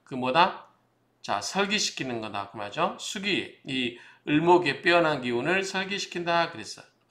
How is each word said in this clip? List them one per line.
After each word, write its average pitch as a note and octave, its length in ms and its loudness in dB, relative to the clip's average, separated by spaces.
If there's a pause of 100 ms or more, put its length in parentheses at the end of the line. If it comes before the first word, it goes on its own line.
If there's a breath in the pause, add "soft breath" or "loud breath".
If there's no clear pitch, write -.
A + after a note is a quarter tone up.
그 - 120 -12
뭐다? C3 520 2 (540)
자, G#2 200 -4
설기시키는 F#3 800 -2
거다. G2+ 300 -8
그 A#2 60 -16
말이죠. C#3+ 420 -4
수기, F#3+ 640 -4
이 B2+ 320 -4 (300 loud breath)
을목의 D#3+ 540 6
빼어난 E3 400 4
기운을 B2+ 420 0
설기시킨다 F3+ 880 -2
그랬어요. - 340 -14 (260)